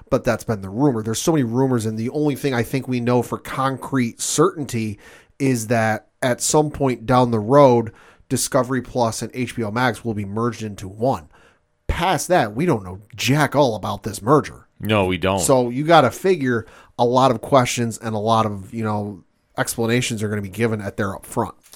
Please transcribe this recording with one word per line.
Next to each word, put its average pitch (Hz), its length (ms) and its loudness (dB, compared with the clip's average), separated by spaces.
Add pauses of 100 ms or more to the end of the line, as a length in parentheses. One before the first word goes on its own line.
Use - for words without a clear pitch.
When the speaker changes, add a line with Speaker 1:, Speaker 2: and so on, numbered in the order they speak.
(100)
Speaker 1:
but 123 120 0
that's 110 220 -2
been 107 160 -4
the 95 100 -12
rumor. 117 320 0
There's 107 180 -4
so 170 120 0
many 147 120 2
rumors, 120 420 0
and 110 120 -4
the 113 120 -4
only 147 260 0
thing 135 180 -2
I 135 80 0
think 131 240 -4
we 127 140 -2
know 120 220 2
for 117 160 -6
concrete 131 840 -4
certainty 120 760 -2 (400)
is 127 280 0
that 110 420 0 (140)
at 123 180 0
some 151 300 2
point 123 340 -2
down 123 260 4
the 117 80 0
road, 120 540 6 (380)
Discovery 127 500 -2
Plus 120 400 -2
and 117 140 -8
H 123 200 -6
B 120 100 -4
O 101 60 -6
Max 120 320 -2
will 117 120 -4
be 101 100 -6
merged 107 380 -4
into 98 260 -10
one. 107 400 -4 (600)
Past 170 400 -2
that, 139 260 2
we 139 100 -2
don't 131 180 0
know 95 180 -14 (140)
jack 131 400 0
all 131 200 4
about 101 280 -6
this 98 200 -10
merger. 131 440 2 (140)
Speaker 2:
No, 101 240 2
we 92 140 0
don't. 95 220 0
Speaker 1:
So 123 280 4
you 127 160 -4
gotta 160 260 6
figure 135 540 0 (340)
a 120 60 2
lot 127 260 4
of 113 120 -2
questions 120 560 0
and 110 160 -8
a 107 40 -4
lot 110 280 2
of, 101 260 -10
you 113 100 -8
know, 104 420 -6 (340)
explanations 120 640 -2
are 107 80 -2
gonna 107 100 -4
be 98 80 -8
given 110 320 -4
at 98 160 -8
there 98 180 -4
up - 120 -16
front. 107 280 -4 (220)